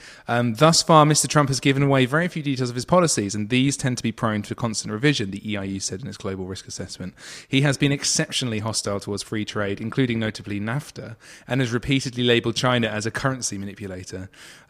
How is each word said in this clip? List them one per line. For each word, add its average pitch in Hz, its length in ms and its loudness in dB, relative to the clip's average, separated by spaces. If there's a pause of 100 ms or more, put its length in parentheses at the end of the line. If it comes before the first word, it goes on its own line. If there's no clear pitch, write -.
(280)
Um, 120 280 0
thus 156 260 6
far, 156 240 8
Mister 151 220 4
Trump 143 220 2
has 127 100 -2
given 139 240 4
away 135 240 4
very 160 200 0
few 165 140 -6
details 127 300 -2
of 120 40 -10
his 123 80 -4
policies, 147 520 2
and 104 140 -2
these 131 280 2
tend 123 200 -2
to - 40 -8
be 117 100 0
prone 107 300 -2
to 104 140 -6
constant 110 360 -4
revision, 113 380 0
the 101 220 -6
E 104 40 -2
I 98 100 -4
U 98 140 -4
said 95 220 -6
in 131 60 -10
its 101 100 -10
global 95 300 -6
risk 95 200 -10
assessment. - 460 -10 (340)
He 135 140 4
has 143 160 2
been 143 140 2
exceptionally 135 680 -2
hostile 104 420 -2
towards 101 220 -6
free 110 240 -4
trade, 101 340 -4
including 113 380 0
notably 104 420 -4
nafta, 117 560 -8 (320)
and 127 140 0
has 117 100 0
repeatedly 123 520 0
labelled 117 320 4
China 123 320 2
as 107 180 -4
a 113 60 -2
currency 127 480 -4
manipulator. 95 720 -10 (380)